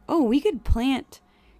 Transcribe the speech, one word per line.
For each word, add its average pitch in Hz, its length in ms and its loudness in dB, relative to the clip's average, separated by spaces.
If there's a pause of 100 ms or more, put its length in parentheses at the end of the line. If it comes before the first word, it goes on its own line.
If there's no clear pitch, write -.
oh, 320 140 2
we 240 180 2
could 330 220 -4
plant 247 560 -2 (400)